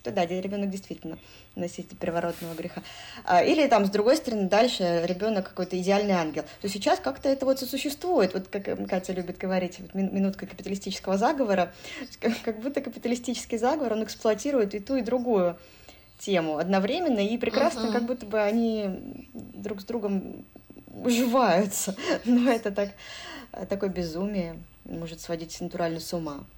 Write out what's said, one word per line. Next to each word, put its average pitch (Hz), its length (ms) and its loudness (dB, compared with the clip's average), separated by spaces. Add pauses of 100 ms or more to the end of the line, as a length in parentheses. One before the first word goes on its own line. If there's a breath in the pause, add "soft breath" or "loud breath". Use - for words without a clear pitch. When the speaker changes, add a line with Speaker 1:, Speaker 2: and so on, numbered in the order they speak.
Speaker 1:
то 240 80 -4
да, 196 140 2
де-, 180 140 -2
ребенок 202 300 -2
действительно 180 480 -10 (380 loud breath)
носитель 175 400 -8
первородного 170 600 -4
греха. 165 260 -10 (440 loud breath)
А, 180 180 6
или 294 240 6
там, 208 180 6
с 196 40 4
другой 214 280 4
стороны, 214 320 0
дальше 190 560 4
ребенок 190 440 0
какой-то 180 300 -4
идеальный 196 340 4
ангел. 160 300 0 (180 loud breath)
То 202 80 -4
сейчас 208 300 2
как-то 269 300 -2
это 269 160 2
вот 269 140 4
сосуществует. 277 760 0
Вот 190 140 -4
как, 202 200 -6
м, 196 200 -4
Катя 185 260 -2
любит 180 240 -6
говорить, 185 420 -2
вот 185 140 -16
мин-, 190 200 0
минутка 196 340 0
капиталистического 196 680 -4
заговора. 214 540 2 (480 loud breath)
Как, - 220 -2
как 214 180 -6
будто 269 220 -2
капиталистический 240 760 -4
заговор, 247 360 2
он 220 100 0
эксплуатирует 214 720 0
и 208 60 -4
ту, 269 160 -4
и 254 60 2
другую 220 560 2 (600 loud breath)
тему 165 400 0
одновременно, 202 640 2
и 214 180 2
прекрасно, 240 460 2
Speaker 2:
Мгм. 220 100 0
Speaker 1:
как 240 120 2
будто 240 200 -4
бы 214 160 0
они 214 920 0
друг 202 480 -10
с - 20 -14
другом 202 640 -4 (580)
уживаются. 226 920 4 (140)
<laughs> - 160 0
Но 247 240 6
это 226 220 2
так, 202 180 0 (800 loud breath)
такое 196 200 -2
безумие 175 680 -4 (280)
может 165 360 -10
сводить 165 400 -8
натурально 170 380 -2
с - 140 -8
ума. 151 320 -6 (120)